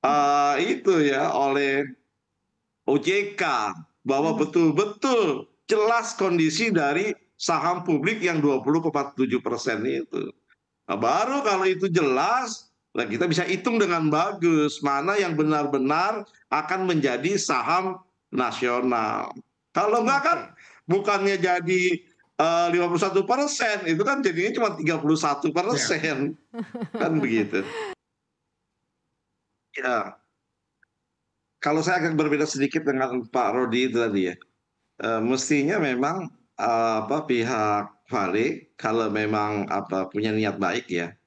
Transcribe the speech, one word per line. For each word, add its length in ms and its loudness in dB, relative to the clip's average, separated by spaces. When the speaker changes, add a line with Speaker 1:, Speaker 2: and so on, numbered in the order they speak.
Speaker 1:
eh, 560 4
itu 400 0
ya, 320 2
oleh 560 0
O 160 2
J 320 -2
K, 400 0
bahwa 320 0
Speaker 2:
Mhm. 80 -4
Speaker 1:
betul-betul 1040 2
jelas 520 2
kondisi 520 2
dari 480 0
saham 400 0
publik 400 0
yang 240 0
dua 160 2
puluh 240 0
koma 320 -2
tujuh 240 0
persen 480 -4
itu. 440 -6
Nah, 160 -4
baru 400 0
kalau 240 0
itu 240 0
jelas, 840 0
nah, 160 -2
kita 160 -2
bisa 240 0
hitung 320 0
dengan 320 2
bagus 720 2
mana 320 0
yang 160 0
benar-benar 960 0
akan 360 -2
menjadi 520 0
saham 600 -2
nasional. 1040 -2
Kalau 320 2
enggak 240 2
kan, 100 2
Speaker 2:
Oke. 400 -8
Speaker 1:
bukannya 480 2
jadi, 440 2
eh, 320 4
lima 160 2
puluh 160 2
satu 240 2
persen, 560 0
itu 160 0
kan 240 0
jadinya 320 0
cuma 160 0
tiga 240 -2
puluh 200 2
satu 360 0
persen. 840 -2
Speaker 3:
Ya. 300 -12
Speaker 1:
Kan 240 0
begitu. 420 0
Ya. 400 -4
Kalau 240 0
saya 160 0
agak 160 -2
berbeda 320 2
sedikit 340 -2
dengan 460 -2
Pak 260 0
Rodi 380 0
itu 80 2
tadi 320 0
ya. 20 -10
Eh, 160 -2
mestinya 560 0
memang, 560 -2
eh, 380 2
apa, 240 -2
pihak 840 0
Vale, 640 -2
kalau 320 -2
memang, 640 -2
apa, 400 -4
punya 240 -2
niat 240 -2
baik 320 -4
ya 240 -4